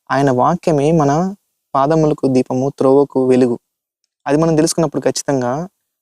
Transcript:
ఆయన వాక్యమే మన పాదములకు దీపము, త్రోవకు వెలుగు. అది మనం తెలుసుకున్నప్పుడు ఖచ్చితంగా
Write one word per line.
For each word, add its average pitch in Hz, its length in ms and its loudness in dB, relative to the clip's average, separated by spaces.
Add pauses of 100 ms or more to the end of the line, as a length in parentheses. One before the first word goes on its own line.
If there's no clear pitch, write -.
(120)
ఆయన 139 200 0
వాక్యమే 147 600 0
మన 175 440 0 (400)
పాదములకు 151 520 0
దీపము, 131 420 -2
త్రోవకు 135 580 2
వెలుగు. 127 320 2 (680)
అది 143 100 0
మనం 160 180 0
తెలుసుకున్నప్పుడు 156 460 -2
ఖచ్చితంగా 135 680 -4 (340)